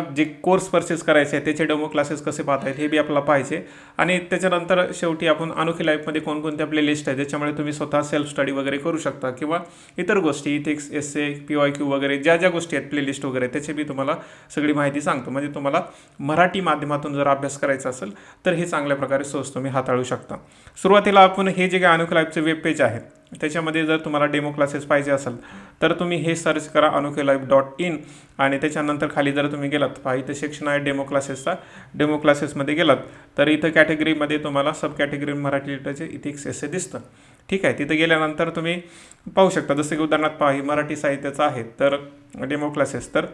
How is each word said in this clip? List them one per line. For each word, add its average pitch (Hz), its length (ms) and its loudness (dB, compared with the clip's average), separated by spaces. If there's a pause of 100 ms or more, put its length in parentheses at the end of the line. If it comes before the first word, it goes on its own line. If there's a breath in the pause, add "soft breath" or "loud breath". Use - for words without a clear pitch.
(160)
जे 156 80 4 (180)
कोर्स 180 260 2
परचेस 170 340 0
करायचे 151 340 4
आहे 143 80 -2
त्याचे 156 200 0
डेमो 151 220 -2
क्लासेस 147 360 -2
कसे 156 200 -4
पाहता 135 260 0
येईल 135 100 -6
हे 151 100 -2
बी 151 100 2
आपल्याला 147 220 2
पाहायचे. 143 400 0 (380 loud breath)
आणि 175 220 2
त्याच्यानंतर 175 640 0 (100)
शेवटी 165 320 -2
आपण 160 260 0
अनोखी 165 340 -2
लाईफमध्ये 151 340 0
कोणकोणत्या 151 460 -4
प्लेलिस्ट 147 420 0
आहेत 131 80 -2
ज्याच्यामुळे 147 360 -4
तुम्ही 147 200 -4
स्वतः 147 300 -2
सेल्फ 147 260 -2
स्टडी 139 240 -2
वगैरे 139 260 -2
करू 156 200 -2
शकता 131 320 -4
किंवा 151 280 -4 (400 loud breath)
इतर 180 200 2
गोष्टी, 147 380 0
इथिक्स, 147 360 -4
एस्से, 147 360 -4 (200)
पीवायक्यू 143 380 0
वगैरे 139 320 0
ज्या 160 180 4
ज्या 180 140 4
गोष्टी 165 260 -4
आहेत 139 140 -4
प्लेलिस्ट 139 340 -4
वगैरे 127 240 -2
त्याची 120 240 -6
बी 147 120 -4
तुम्हाला 139 300 -2 (400 loud breath)
सगळी 151 180 2
माहिती 143 280 0
सांगतो. 143 300 -2
म्हणजे 143 240 -4
तुम्हाला 147 280 0 (380 loud breath)
मराठी 170 400 2
माध्यमातून 147 540 -2
जर 143 140 2
अभ्यास 139 300 0
करायचा 135 300 -2
असेल 190 260 -8 (320 loud breath)
तर 180 60 2
हे 170 140 0
चांगल्या 143 300 -2
प्रकारे 139 280 -2
सोर्स 139 300 -6
तुम्ही 131 160 -4
हाताळू 127 340 0
शकता. 123 320 -8 (420 soft breath)
सुरुवातीला 202 420 8
आपण 190 280 8
हे 185 200 2
जे 180 100 0
काही 180 160 8
अनोखी 170 200 2
लाईफचे 160 260 2
वेब 156 240 0
पेज 156 160 0
आहे 113 200 2 (300)
त्याच्यामध्ये 160 560 -2
जर 160 180 2
तुम्हाला 147 220 2
डेमो 147 260 0
क्लासेस 143 320 0
पाहिजे 143 260 2
असेल 135 260 -2 (460 loud breath)
तर 160 100 4
तुम्ही 175 260 -2
हे 165 180 0
सर्च 156 320 -2
करा 151 200 4
अनोखी 143 380 0
लाईफ 139 220 4
डॉट 135 320 2
इन 175 160 -2 (420 loud breath)
आणि 139 200 2
त्याच्यानंतर 147 520 -2
खाली 143 220 0
जर 143 200 0
तुम्ही 143 160 -4
गेलात 135 360 -2
पहा 127 100 0
इथे 135 200 -4
सेक्शन 147 340 -6
आहे 143 100 2
डेमो 139 260 -2
क्लासेसचा. 139 500 -2 (400 loud breath)
डेमो 151 240 0
क्लासेसमध्ये 143 560 0
गेलात 151 220 4 (420 loud breath)
तर 143 100 4
इथं 151 220 2
कॅटेगरीमध्ये 156 760 2
तुम्हाला 143 280 0
सब 151 260 -6
कॅटेगरी 143 360 -2
मराठी 143 360 -2
लिटरेचर, 139 340 -8
इथिक्स, 143 420 -10
एस्से 139 200 -8
दिसतं, 165 320 -6 (500 soft breath)
ठीक 190 160 -2
आहे. 139 140 2
तिथे 147 180 -2
गेल्यानंतर 160 540 2
तुम्ही 170 300 -4 (460 loud breath)
पाहू 190 240 4
शकता, 147 240 0
जसं 147 220 -2
की 151 60 0
उदाहरणार्थ 151 340 0
पहा 147 140 4
हे 139 120 -2
मराठी 147 340 -2
साहित्याचं 139 460 -2
आहे 131 200 0 (180)
तर 139 160 4 (440)
डेमो 147 300 -2
क्लासेस, 135 440 -4
तर 160 200 2